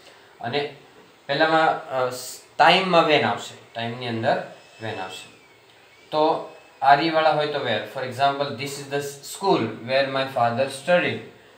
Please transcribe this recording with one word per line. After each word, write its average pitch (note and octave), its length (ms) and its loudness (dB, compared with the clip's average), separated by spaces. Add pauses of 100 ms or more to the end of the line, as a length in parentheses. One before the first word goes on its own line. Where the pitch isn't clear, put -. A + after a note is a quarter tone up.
(420)
અને C#3+ 320 -4 (520)
પહેલામાં, D#3+ 640 0
અ, B2+ 200 -2 (480)
ટાઇમમાં E3+ 520 4
when D3 120 4
આવશે, - 540 -6
ટાઇમની A#2 320 -8
અંદર A#2 360 -2 (400)
when G#2+ 160 -8
આવશે. F#2 300 -12 (840)
તો D#3 400 0 (300)
આરીવાળા D#3 500 4
હોય D3+ 160 2
તો C#3+ 120 -2
where. A#2 200 0
For B2 320 -8
example, C#3 440 0
this C#3+ 140 -6
is C#3 240 -10
the C#3+ 80 0
school E3+ 580 -2
where B2 480 -2
my C3+ 160 -2 (140)
father A#2+ 280 2
studied. C#3+ 520 0 (400)